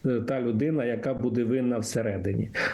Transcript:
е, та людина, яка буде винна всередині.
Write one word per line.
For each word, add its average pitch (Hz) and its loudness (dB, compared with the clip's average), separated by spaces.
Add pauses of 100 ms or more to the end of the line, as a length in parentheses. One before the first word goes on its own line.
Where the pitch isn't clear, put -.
е, 123 2
та 131 -2
людина, 123 2
яка 120 -2
буде 120 0
винна 123 2
всередині. 107 -2 (240)